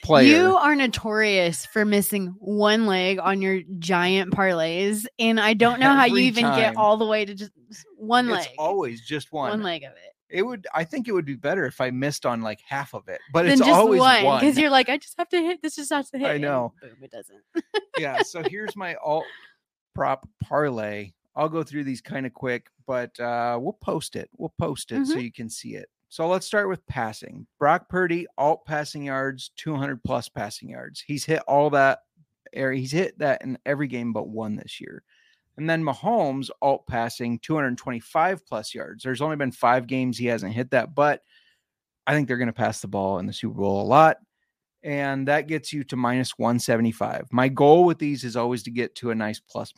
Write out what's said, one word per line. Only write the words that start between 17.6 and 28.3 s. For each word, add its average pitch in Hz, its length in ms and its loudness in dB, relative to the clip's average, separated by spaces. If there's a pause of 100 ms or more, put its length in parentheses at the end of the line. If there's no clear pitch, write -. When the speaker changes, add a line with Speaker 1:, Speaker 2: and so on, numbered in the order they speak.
Speaker 1:
Yeah, 277 240 -2
so - 220 -8
here's 208 320 -8
my 180 200 -6
alt 156 280 -2 (680)
prop 135 340 -4 (160)
parlay. 107 680 -4 (220)
I'll 151 140 -2
go 160 140 -6
through 147 220 -10
these 131 160 -6
kinda 131 300 -8
quick, 123 380 -6 (180)
but, 123 340 -6
uh, 120 400 -2
we'll 170 200 -8
post - 360 -6
it. - 200 -12
We'll - 220 -10
post - 340 -6
it 269 140 -2
so 294 80 0
Speaker 2:
Mm-hmm. - 60 -4
Speaker 1:
you - 120 -8
can 113 160 -12
see 113 280 -14
it. 98 120 -16 (220)
So - 160 -4
let's 185 200 0
start 208 220 0
with 185 180 -6
passing. 110 600 -8 (120)
Brock 156 300 2
Purdy, 175 380 -2 (120)